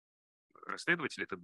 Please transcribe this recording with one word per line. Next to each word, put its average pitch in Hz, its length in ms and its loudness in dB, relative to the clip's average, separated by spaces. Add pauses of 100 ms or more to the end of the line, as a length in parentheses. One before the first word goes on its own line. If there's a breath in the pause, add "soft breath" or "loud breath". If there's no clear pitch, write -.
(680)
расследователь, 160 560 2
этот 90 200 -4